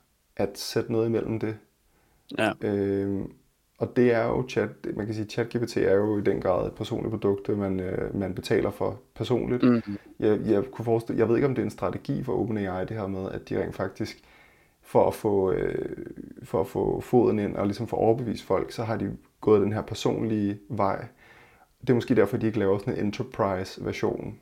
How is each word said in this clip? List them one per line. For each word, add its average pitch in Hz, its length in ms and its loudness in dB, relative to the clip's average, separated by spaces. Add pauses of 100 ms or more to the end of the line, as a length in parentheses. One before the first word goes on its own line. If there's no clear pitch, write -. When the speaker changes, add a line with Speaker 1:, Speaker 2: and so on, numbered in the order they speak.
(360)
Speaker 1:
at - 220 -2
sætte - 340 -4
noget 113 160 2
imellem 113 320 -2
det. 107 180 -4 (800)
Speaker 2:
Ja. 110 140 2 (100)
Speaker 1:
Øhm, 98 680 0 (460)
og - 180 -4
det 123 160 6
er 113 140 4
jo 123 240 0
chat, 107 200 0 (260)
man 104 100 -4
kan 107 100 -4
sige, 107 120 -4
chat 117 220 -2
G 120 120 -2
P 113 60 -2
T - 100 -2
er 95 180 4
jo 104 240 4
i - 20 -2
den 101 200 2
grad 104 260 2
et - 60 -6
personligt 110 380 -4
produkt, 101 460 0
man, 95 220 0
øh, 104 360 -4
man 95 200 -2
betaler 104 360 0
for 98 300 -4 (140)
personligt. 120 480 0
Speaker 2:
Mm. 120 180 6 (380)
Speaker 1:
Jeg, 107 260 4
jeg 104 260 4
kunne 117 140 -8
forestille, 113 340 0
jeg 110 100 4
ved 117 60 4
ikke, 127 120 4
om 131 80 0
det 110 60 0
er 101 40 0
en 104 60 -4
strategi 101 520 -4
for 123 100 -4
Open 107 240 0
A 92 240 -4
I, - 40 -4
det 110 120 -8
her 104 100 -4
med, 95 240 -6
at - 180 -10
de 101 140 -2
rent 85 120 -8
faktisk, - 480 -6 (580)
for - 260 4
at - 60 2
få, 98 380 2
øh, - 460 -2 (460)
for - 180 0
at - 60 -2
få 98 340 0
foden 107 380 4
ind 101 160 -2
og 98 100 0
ligesom 104 220 -2
få - 80 -6
overbevist 110 480 2
folk, 98 280 -2
så - 120 -6
har 110 140 -4
de 101 200 -4 (240)
gået 107 200 6
den 104 120 2
her 107 80 -2
personlige 107 800 -2 (100)
vej. 101 360 0 (760)
Det - 80 -2
er 131 40 6
måske 117 220 2
derfor, 104 220 4
de 107 80 -2
ikke 110 140 0
laver 101 180 2
sådan 104 200 -4
en - 80 -2
enterprise-version 101 1400 -4